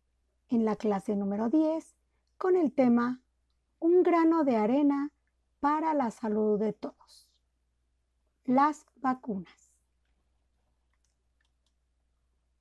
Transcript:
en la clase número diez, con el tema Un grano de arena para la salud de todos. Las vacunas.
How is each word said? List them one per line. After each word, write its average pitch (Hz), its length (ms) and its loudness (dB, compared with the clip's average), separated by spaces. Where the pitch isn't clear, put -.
en 233 160 0
la 214 140 -2
clase 202 400 -4
número 202 320 -4
diez, 311 480 -2
con 370 180 0
el 330 160 2
tema 247 500 0
Un 349 240 4
grano 330 420 2
de 254 100 0
arena 277 560 0
para 311 340 0
la 254 180 -2
salud 214 460 -2
de 214 140 -2
todos. - 560 -16
Las 277 400 0
vacunas. 254 760 -8